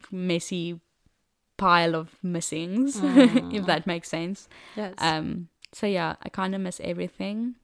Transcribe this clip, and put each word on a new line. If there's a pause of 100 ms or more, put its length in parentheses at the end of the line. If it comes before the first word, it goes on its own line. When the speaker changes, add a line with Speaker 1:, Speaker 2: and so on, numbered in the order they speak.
(100)
Speaker 1:
messy (760)
pile
of
missings,
<laughs>
Speaker 2:
Mm.
Speaker 1:
if
that
makes
sense. (280)
Speaker 2:
Yes.
Speaker 1:
Um, (240)
so
yeah,
I
kinda
miss
everything,